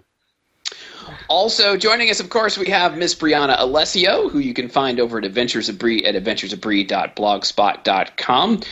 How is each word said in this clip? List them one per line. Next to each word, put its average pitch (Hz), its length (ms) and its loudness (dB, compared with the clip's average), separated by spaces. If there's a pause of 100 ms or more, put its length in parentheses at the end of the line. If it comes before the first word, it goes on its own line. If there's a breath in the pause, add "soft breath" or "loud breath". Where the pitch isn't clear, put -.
(1300 loud breath)
Also 202 480 2
joining 220 320 2
us, 208 100 0
of 185 100 -8
course, 220 280 0
we 190 100 -4
have 175 300 2
Miss 170 180 0
Brianna 147 420 2
Alessio, 175 720 2
who 147 100 -2
you 131 140 -2
can 123 140 -4
find 127 320 0
over 117 180 0
at 104 80 -4
Adventures 110 440 -2
of 98 100 -8
Bree 113 240 0
at 104 120 2
adventures 98 380 -4
of 92 80 -12
bree 101 220 2
dot 98 320 -2
blogspot 104 680 0
dot 95 340 0
com. 175 440 2 (100)